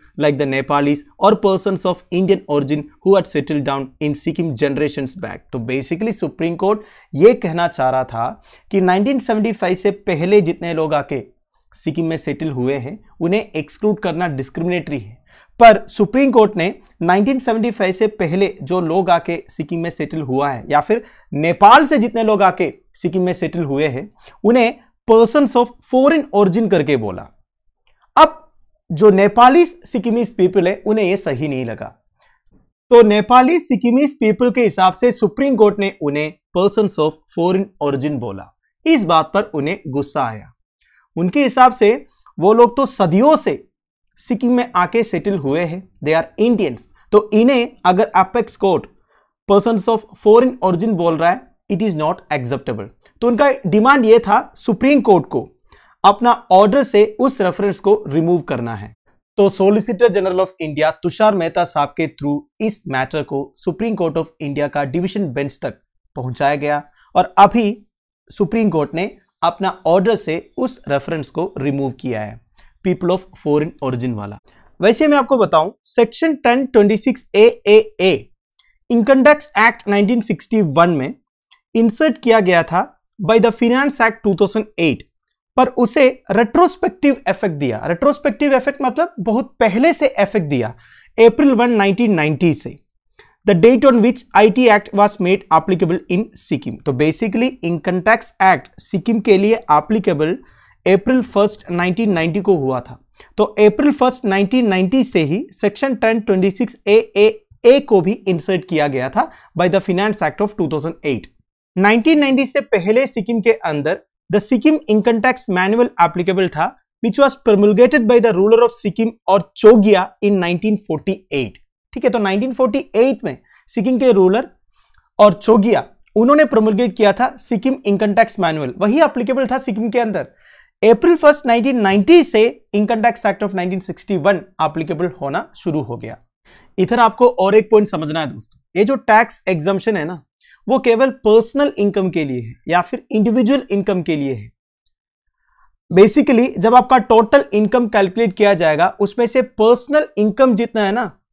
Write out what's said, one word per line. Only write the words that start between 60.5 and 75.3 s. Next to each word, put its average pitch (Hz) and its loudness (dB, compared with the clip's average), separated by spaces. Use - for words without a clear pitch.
India 156 -2
तुषार 214 0
मेहता 165 -2
साहब 143 -4
के 160 -2
through 143 -6
इस 214 -6
मैटर 135 -6
को 139 -10
सुप्रीम 214 -6
कोर्ट 165 -4
of 160 -4
इंडिया 143 -6
का 143 -6
डिवीजन 175 -6
बेंच 139 -8
तक 123 -12
पहुंचाया 139 -4
गया 147 -6
और - 0
अभी 208 2
सुप्रीम 220 -2
कोर्ट 156 -2
ने 175 -6
अपना 180 -4
ऑर्डर 190 2
से 165 -8
उस 254 -6
रेफरेंस 143 -6
को 170 -8
रिमूव 139 -4
किया 117 -8
है, 107 -14
people 180 -2
of 185 -2
foreign 147 0
origin 127 -4
वाला। 104 -12
वैसे 226 2
मैं 294 2
आपको 262 0